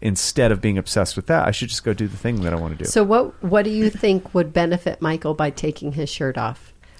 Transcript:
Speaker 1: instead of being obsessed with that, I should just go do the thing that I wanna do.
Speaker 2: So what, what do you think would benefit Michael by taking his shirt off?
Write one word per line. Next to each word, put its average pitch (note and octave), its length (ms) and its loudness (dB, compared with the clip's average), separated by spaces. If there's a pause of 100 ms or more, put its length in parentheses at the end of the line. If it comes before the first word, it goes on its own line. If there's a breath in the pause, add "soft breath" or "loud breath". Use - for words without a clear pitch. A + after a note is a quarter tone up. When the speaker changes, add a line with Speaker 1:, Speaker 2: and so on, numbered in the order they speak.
Speaker 1:
instead A2 500 2
of G#2 100 2
being G2+ 160 2
obsessed - 380 0
with F#2+ 120 -4
that, D#3+ 200 2
I - 40 2
should A#2 180 -4
just - 140 -6
go A2 100 0
do G#2 140 -2
the G2 100 -8
thing A2+ 240 -2
that E2+ 120 0
I - 20 0
wanna E2 200 -4
do. F2+ 100 -8
Speaker 2:
So - 180 4
what, A3 400 2
what G3 220 2
do A3 60 -2
you G#3+ 180 2
think G3 440 0
would E3 200 2
benefit F3 480 0
Michael D#3+ 320 0
by D3+ 160 0
taking D3 440 -6
his D3 160 -4
shirt C3 280 -4
off? A#2 340 -6 (280 soft breath)